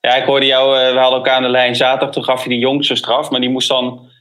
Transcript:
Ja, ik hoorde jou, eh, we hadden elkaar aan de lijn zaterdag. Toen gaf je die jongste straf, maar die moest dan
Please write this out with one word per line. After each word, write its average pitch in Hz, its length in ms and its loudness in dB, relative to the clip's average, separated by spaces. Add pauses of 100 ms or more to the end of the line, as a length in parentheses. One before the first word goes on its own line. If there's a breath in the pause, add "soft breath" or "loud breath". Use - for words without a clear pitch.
Ja, 123 140 2
ik 131 100 0
hoorde 135 220 2
jou, 135 320 2
eh, 131 140 2
we 127 60 0
hadden 127 200 2
elkaar 131 160 0
aan 131 80 0
de 127 60 -2
lijn 123 280 2
zaterdag. 135 380 0
Toen 127 100 -6
gaf 131 180 -2
je - 60 -8
die 123 100 -2
jongste 135 380 0
straf, 139 340 -4
maar 131 100 -2
die 123 100 -2
moest 131 180 -4
dan 123 400 -4 (120)